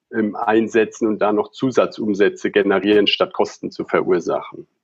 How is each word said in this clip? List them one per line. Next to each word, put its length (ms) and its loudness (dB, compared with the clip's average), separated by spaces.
ähm, 240 -2
einsetzen 720 0
und 100 -2
da 140 2
noch 180 -2
Zusatzumsätze 1000 0
generieren, 560 2
statt 260 0
Kosten 360 -4
zu 140 -10
verursachen 800 -2